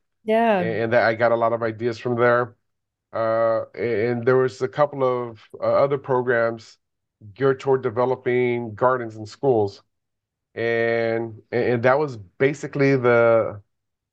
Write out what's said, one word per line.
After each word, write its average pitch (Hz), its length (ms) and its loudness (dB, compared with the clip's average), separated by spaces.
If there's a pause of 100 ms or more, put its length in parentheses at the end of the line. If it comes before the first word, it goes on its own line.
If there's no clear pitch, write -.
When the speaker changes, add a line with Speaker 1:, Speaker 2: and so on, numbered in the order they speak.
(240)
Speaker 1:
Yeah. 220 340 2
Speaker 2:
And, 175 100 -2
and 113 240 -2
that 117 120 4
I 113 100 2
got 117 160 2
a 117 60 2
lot 113 160 0
of 117 100 -4
ideas 113 380 -6
from 123 160 -4
there. 120 400 2 (560)
Uh, 113 640 0
and, 87 100 -6
and 120 420 -2
there 127 120 4
was 127 220 -2
a 131 60 -2
couple 143 380 -2
of, 123 360 -4 (220)
uh, - 40 -2
other 135 320 2
programs 120 800 -2 (540)
geared 135 280 0
toward 131 220 0
developing 123 920 -2
gardens 123 400 0
in 110 120 -14
schools. 107 580 -2 (720)
And, 117 840 -2 (120)
and, 117 120 0
and 117 200 0
that 131 120 4
was 147 200 -4
basically 139 800 0
the, 117 640 2 (500)